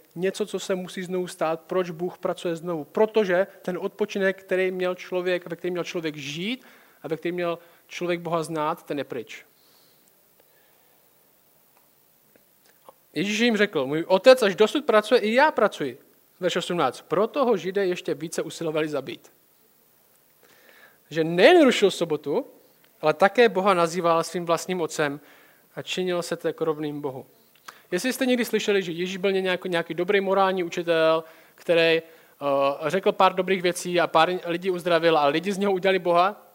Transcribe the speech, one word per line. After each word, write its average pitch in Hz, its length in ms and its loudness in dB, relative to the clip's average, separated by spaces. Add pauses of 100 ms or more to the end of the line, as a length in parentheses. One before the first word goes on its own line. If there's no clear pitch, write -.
(140)
něco, 190 320 -4
co 185 140 -8
se - 140 -4
musí 185 280 -10
znovu 180 240 -6
stát.“ 165 340 -4
Proč 180 300 -4
Bůh 170 280 -8
pracuje 175 380 -2
znovu? 165 280 -6
Protože 208 640 2 (160)
ten 180 160 -4
odpočinek, 190 640 -2
který 185 300 0
měl 185 240 -2
člověk, 180 520 -4
ve 170 100 -8
kterém 180 160 -6
měl 170 120 -4
člověk 160 320 -6
žít 151 500 -8 (360)
a 147 60 -10
ve 156 80 -4
kterém 175 180 -6
měl 170 240 -4 (280)
člověk 175 340 -4
Boha 165 220 -2
znát, 156 440 -4
ten 147 120 -6
je 131 60 -4
pryč. - 400 -12 (3750)
Ježíš 202 240 -2
jim 233 180 4
řekl: 160 300 0
„Můj 156 220 -2
otec 240 340 6
až 196 120 2
dosud 214 300 0
pracuje, 214 360 2
i 214 140 -2
já 285 160 4
pracuji.“ 165 480 -2 (420)
Verš 175 160 -2
osmnáct. 165 440 -2
Proto 220 440 0
ho 233 120 2
Židé 185 300 -4
ještě 180 280 -4
více 165 280 -8
usilovali 156 460 -4
zabít. 151 440 -10 (1800)
Že 156 140 -2
nejen 226 400 6
rušil 214 260 4
sobotu, 165 560 -4 (540)
ale 156 140 2
také 226 340 4
Boha 190 260 2
nazýval 170 500 2
svým 175 220 -8
vlastním 170 340 -2
otcem 147 400 -4 (540)
a 147 80 -12
činil 180 400 -4
se 175 140 -6
tak 160 240 -6
rovným 151 400 -4
Bohu. 135 260 -10 (640)
Jestli 233 220 -2
jste 254 140 -2
někdy 247 180 2
slyšeli, 208 380 0
že 170 100 -6
Ježíš 185 240 -6
byl 190 160 0
nějaký, 185 360 -2
nějaký 170 260 -2
dobrý 180 260 0
morální 190 440 2
učitel, 160 600 0 (300)
který, 170 260 2
eh, 165 220 4 (840)
řekl 185 260 0
pár 185 220 4
dobrých 185 280 -2
věcí 175 380 0
a 160 60 2
pár 165 240 4 (140)
lidí 175 260 -4
uzdravil 165 480 2
a 147 80 2
lidi 165 260 0
z 185 60 -4
něho 202 140 0
udělali 190 260 2
Boha 175 560 2